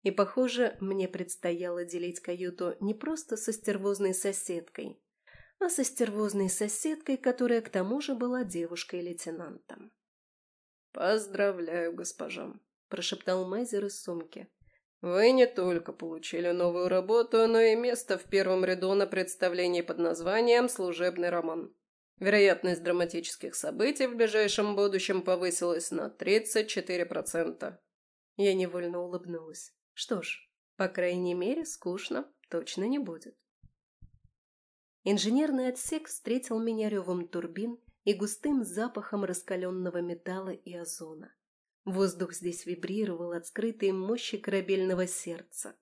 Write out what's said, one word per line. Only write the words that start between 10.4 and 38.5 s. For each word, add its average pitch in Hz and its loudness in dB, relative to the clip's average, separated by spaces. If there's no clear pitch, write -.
«Поздравляю, 190 0
госпожа», 175 -8
прошептал 185 -2
Майзер 208 -2
из - -6
сумки. 170 -10
«Вы 190 6
не 254 10
только 180 0
получили 170 -4
новую 175 2
работу, 220 4
но 226 6
и 226 8
место 240 0
в - -10
первом 185 4
ряду 185 2
на 196 4
представлении 180 0
под 170 -4
названием 208 4
«Служебный 175 0
роман». 165 -2
Вероятность 190 6
драматических 170 -2
событий 254 0
в 240 -4
ближайшем 208 4
будущем 190 2
повысилась 175 2
на 160 -2
тридцать 214 2
четыре 175 -2
процента». - -4
Я 196 4
невольно 175 -2
улыбнулась. 175 -8
Что 190 -4
ж, - -10
по 190 0
крайней 180 0
мере, 254 -2
скучно - -6
точно 170 -4
не 262 0
будет. 180 -10
Инженерный 254 2
отсек 311 -4
встретил 233 -2
меня 220 0
ревом 180 -2
турбин 185 -6
и 202 4
густым 233 0